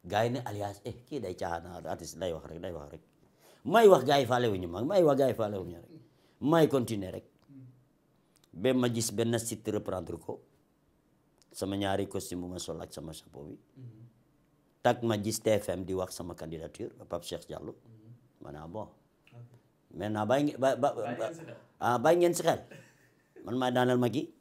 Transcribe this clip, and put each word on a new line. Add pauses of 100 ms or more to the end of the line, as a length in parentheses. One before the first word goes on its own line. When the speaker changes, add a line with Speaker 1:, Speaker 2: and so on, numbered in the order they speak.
Speaker 1:
Gars
yi
ne,
alias,
eh, (120)
kii
day
caaxaan,
artiste
day
wax
rek,
day
wax
rek. (640)
May
wax
gars
yi
faale
wuñu
ma,
may
wax
gars
yi
faale
wuñu
rek. (500)
May
continuer
rek. (240)
Speaker 2:
Hmm. (880)
Speaker 1:
Ba
ma
gis
benn
site
reprendre
ko. (1120)
Sama
ñaari
costume
bu
ma
sol
ak
sama
chapeau
bi. (180)
Speaker 2:
Hmm. (760)
Speaker 1:
Tak
ma
gis
T
F
M
di
wax
sama
candidature, (180)
Pape
Cheikh
Diallo. (120)
Speaker 2:
Hmm. (280)
Speaker 1:
Ma
ne,
ah
bon. (440)
Speaker 2:
Ok. (560)
Speaker 1:
Maintenant,
bàyyi
nge-,
ba,
ba,
Speaker 2:
Bàyyi
Speaker 1:
ba,
Speaker 2:
ngeen
si
xel. (240)
Speaker 1:
ah,
bàyyi
ngeen
si
xel. (840)
Man
maa
daanal
ma
kii.